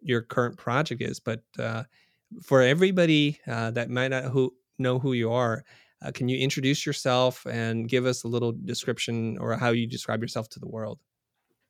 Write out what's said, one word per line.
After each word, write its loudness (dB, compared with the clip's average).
your 0
current -2
project -2
is. -6
But, -6
uh, -4
for 6
everybody, 4
uh, -2
that -4
might 0
not -2
who, 0
know 0
who 0
you 0
are, 0
uh, -8
can -4
you 0
introduce 0
yourself 2
and -2
give 2
us 0
a -8
little 0
description -4
or -2
how 0
you 0
describe -6
yourself -6
to -18
the -12
world? -10